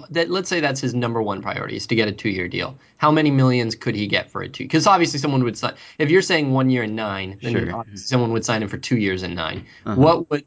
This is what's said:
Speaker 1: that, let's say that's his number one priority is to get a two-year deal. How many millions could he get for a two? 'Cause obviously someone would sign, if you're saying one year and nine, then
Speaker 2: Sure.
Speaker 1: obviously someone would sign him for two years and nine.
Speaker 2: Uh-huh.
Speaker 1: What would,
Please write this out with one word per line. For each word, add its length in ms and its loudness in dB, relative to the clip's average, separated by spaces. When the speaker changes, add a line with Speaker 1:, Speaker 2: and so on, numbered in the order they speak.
Speaker 1:
that, 180 0
let's 180 -2
say 120 -2
that's 200 0
his 140 -2
number 260 -2
one 220 -4
priority 360 -6
is 100 -12
to 80 0
get 120 2
a 40 -2
two-year 360 -4
deal. 300 -6
How 120 4
many 220 4
millions 420 2
could 220 -4
he 100 -2
get 240 -2
for 140 -8
a 40 -10
two? 200 -10
'Cause 180 2
obviously 320 4
someone 260 2
would 140 -2
sign, 160 -4
if 140 2
you're 100 6
saying 300 2
one 180 4
year 140 2
and 120 -4
nine, 460 -6
then 120 -4
Speaker 2:
Sure. 220 -2
Speaker 1:
obviously 300 -12
someone 280 2
would 120 -2
sign 160 0
him 80 -4
for 80 -8
two 200 -2
years 260 0
and 100 -6
nine. 320 -6
Speaker 2:
Uh-huh. 120 0
Speaker 1:
What 300 4
would, 180 -4